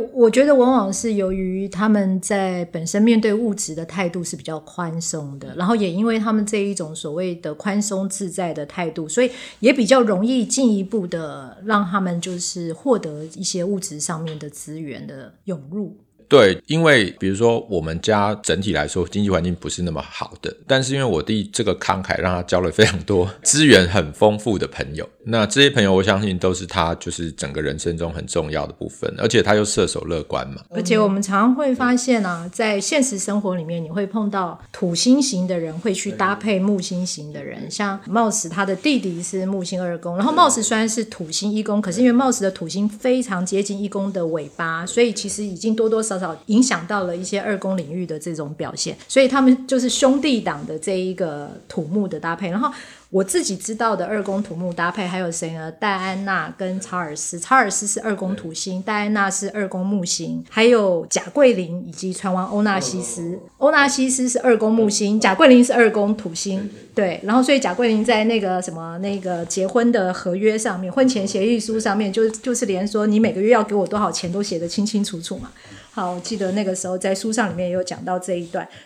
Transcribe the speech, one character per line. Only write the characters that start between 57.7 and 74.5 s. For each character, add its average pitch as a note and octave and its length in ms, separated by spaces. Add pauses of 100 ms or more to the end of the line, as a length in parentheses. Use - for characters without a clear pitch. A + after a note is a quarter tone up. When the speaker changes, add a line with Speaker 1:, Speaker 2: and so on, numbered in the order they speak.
Speaker 1:
是 G3+ 160
二 G#3 140
宫 F#3 200
土 E3+ 160
星， F#3 300
戴 G#3 220
安 G#3+ 100
娜 G3 160
是 F#3+ 220
二 G#3 160
宫 F#3 180
木 G3 180
星， E3 460
还 A3 140
有 G3+ 440
贾 - 140 (100)
桂 C4 220
林 F3 340
以 F3 40
及 F#3 200
船 F#3 220
王 F#3 140
欧 G#3 160
纳 G3+ 160
西 F3+ 240
斯。 F3 360 (180)
欧 C#4+ 120
纳 D4 180
西 C4 220
斯 B3+ 180
是 B3 120
二 A#3+ 180
宫 G#3+ 160
木 A3+ 160
星， G#3 300
贾 G3+ 160
桂 D#4+ 120
林 B3 160
是 A#3+ 80
二 A3+ 200
宫 G#3 260
土 E3+ 160
星， G3 340 (280)
对， F#3+ 280
然 G#3 120
后 B3+ 80
所 C#4 100
以 C#4 60
贾 F#3+ 120
桂 A#3+ 160
林 A3 160
在 A3 200
那 A3+ 160
个 F#3 200
什 F3+ 140
么， E3 240
那 G3 220
个 F3+ 260
结 F#3+ 220
婚 A#3 240
的 G3 200
合 F#3 240
约 G#3+ 220
上 A3 220
面， F#3 120
婚 C4 160
前 G#3 200
协 G3+ 200
议 A#3 120
书 A3 200
上 G#3+ 160
面 G3+ 160
就， A3 160
就 A3 280
是 B3 100
连 G3 220
说 G#3 180
你 G#3+ 140
每 A3 120
个 E3+ 80
月 G#3+ 120
要 A3 120
给 G#3 120
我 G3 100
多 G#3 140
少 F#3+ 120
钱 F3 200
都 G3 100
写 G3+ 160